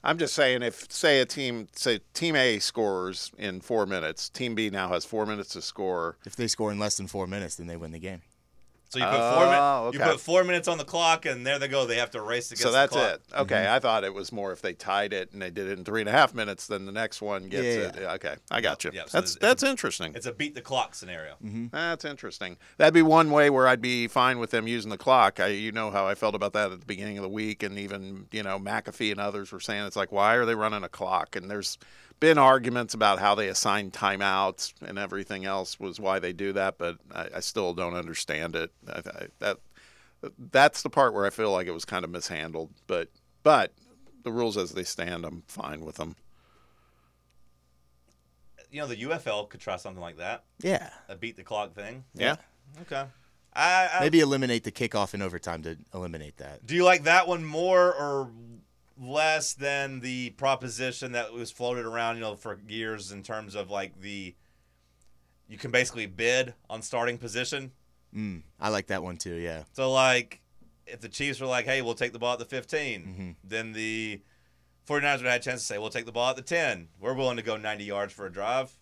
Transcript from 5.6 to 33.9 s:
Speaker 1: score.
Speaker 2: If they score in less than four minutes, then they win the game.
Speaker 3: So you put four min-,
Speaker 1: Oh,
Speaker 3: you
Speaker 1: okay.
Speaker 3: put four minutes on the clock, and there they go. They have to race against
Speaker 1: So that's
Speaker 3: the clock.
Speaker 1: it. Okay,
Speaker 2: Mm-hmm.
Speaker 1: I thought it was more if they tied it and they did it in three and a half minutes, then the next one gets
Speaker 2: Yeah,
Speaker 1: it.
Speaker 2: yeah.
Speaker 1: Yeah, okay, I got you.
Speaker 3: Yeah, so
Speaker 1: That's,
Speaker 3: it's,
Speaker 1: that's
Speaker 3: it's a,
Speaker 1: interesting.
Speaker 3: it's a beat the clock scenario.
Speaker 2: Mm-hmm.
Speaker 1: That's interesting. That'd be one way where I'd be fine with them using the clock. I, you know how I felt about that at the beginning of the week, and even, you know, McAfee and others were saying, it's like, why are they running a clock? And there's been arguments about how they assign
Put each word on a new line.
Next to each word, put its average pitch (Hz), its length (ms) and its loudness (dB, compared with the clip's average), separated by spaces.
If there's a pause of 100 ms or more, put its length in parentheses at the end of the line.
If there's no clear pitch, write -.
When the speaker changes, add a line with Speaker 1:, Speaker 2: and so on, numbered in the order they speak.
Speaker 1:
score. 87 640 -4
Speaker 2:
If 101 100 -14
they 120 120 -4
score 107 240 -2
in 101 80 -4
less 104 180 -2
than 98 100 -8
four 95 200 -6
minutes, 95 280 -6
then 85 120 -12
they 85 100 -10
win 80 140 -12
the 82 80 -14
game. 92 220 -12 (680)
Speaker 3:
So 131 100 -6
you 131 60 2
put 98 120 2
four 123 300 6
min-, 139 80 6
Speaker 1:
Oh, 139 360 4
Speaker 3:
you 139 80 -4
Speaker 1:
okay. 101 120 6
Speaker 3:
put - 100 2
four 180 240 4
minutes 175 240 0
on 165 80 0
the 147 80 -6
clock, 165 400 2
and 123 200 -4
there 139 140 0
they 135 80 -2
go. 131 180 2
They 117 120 0
have 120 140 0
to 117 100 -6
race 120 300 -2
against 107 100 -6
Speaker 1:
So 120 100 4
that's 135 220 6
Speaker 3:
the 120 60 2
clock. 104 160 2
Speaker 1:
it. - 60 -14 (200)
Okay, 117 140 0
Speaker 2:
Mm-hmm. 101 180 4
Speaker 1:
I 131 60 6
thought 113 260 2
it 98 80 -4
was 95 180 -8
more 98 220 -6
if 85 80 -14
they 92 120 -4
tied 101 380 -2
it 92 220 -6
and 101 80 -10
they 92 80 -8
did 95 180 -6
it 98 120 -6
in 90 40 -12
three 107 180 -4
and 104 60 -2
a 107 60 0
half 139 200 6
minutes, 104 340 -6
then 98 180 -4
the 98 80 -12
next 110 280 -4
one 98 280 -6
gets 98 160 -2
Speaker 2:
Yeah, 120 60 0
Speaker 1:
it. 104 240 -2
Speaker 2:
yeah. 95 80 -10
Speaker 1:
Yeah, 85 100 -4
okay, 87 220 -6 (160)
I 117 100 0
got 82 240 0
you. 80 80 -6
Speaker 3:
Yeah, 85 140 -10
so - 120 -2
Speaker 1:
That's, 90 120 -2
Speaker 3:
it's, - 100 -8
Speaker 1:
that's 233 120 6
Speaker 3:
it's 262 100 0
a, 269 80 2
Speaker 1:
interesting. 123 440 -6
Speaker 3:
it's 117 120 -8
a 120 40 -8
beat 147 240 -6
the 120 60 -12
clock 123 340 -4
scenario. 80 380 -12 (100)
Speaker 2:
Mm-hmm. 110 300 -8
Speaker 1:
That's 165 320 -4
interesting. 98 520 -10 (200)
That'd 156 160 8
be 165 80 10
one 160 300 8
way 147 180 8
where 131 180 8
I'd 127 140 6
be 123 260 0
fine 127 320 4
with 113 120 -4
them 113 160 2
using 113 240 -4
the 98 80 -6
clock. 123 420 6
I, 92 60 4
you 104 260 -2
know 110 180 -2
how 98 160 2
I 101 80 0
felt 107 200 0
about 101 180 -2
that 104 180 2
at 92 80 -12
the - 60 -20
beginning 101 320 -6
of 101 60 -6
the 95 60 -6
week, 107 340 -6
and 101 160 -6
even, 98 520 -10
you 107 120 -6
know, 98 160 -4
McAfee 107 520 -4
and 101 80 -6
others 101 320 -6
were 95 80 -14
saying, 104 280 -6
it's 95 100 -6
like, 98 160 -2
why 104 220 4
are 123 100 4
they 113 100 2
running 107 280 -2
a 85 60 -8
clock? 92 460 -2
And 92 160 -8
there's 104 260 -6 (440)
been 156 160 8
arguments 123 560 6
about 104 260 6
how 101 160 6
they 104 140 0
assign 101 420 0